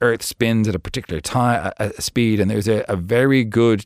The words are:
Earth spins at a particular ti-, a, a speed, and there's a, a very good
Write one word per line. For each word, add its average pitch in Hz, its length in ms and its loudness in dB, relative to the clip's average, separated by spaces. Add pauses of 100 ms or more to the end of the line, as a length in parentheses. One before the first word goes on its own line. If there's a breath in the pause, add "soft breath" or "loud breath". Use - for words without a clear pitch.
Earth 117 220 0
spins 113 440 0
at 104 60 0
a 90 60 -4
particular - 420 -8
ti-, - 160 -6
a, 120 400 0
a - 240 -6
speed, 110 380 0
and 98 100 2
there's 107 180 -2
a, 110 220 2
a 107 60 -2
very 120 500 2
good 110 400 2